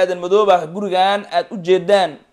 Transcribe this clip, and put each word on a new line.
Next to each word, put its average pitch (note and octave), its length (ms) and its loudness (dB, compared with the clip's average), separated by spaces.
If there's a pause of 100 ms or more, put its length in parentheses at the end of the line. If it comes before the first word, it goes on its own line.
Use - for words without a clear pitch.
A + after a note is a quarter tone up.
Aadan F3+ 200 0
Madoobe G3 320 2
ah, F3 140 2
gurigaan G3 640 -2
aad F3 240 -4
u A#3+ 80 -10
jeedaan, F3+ 560 0 (160)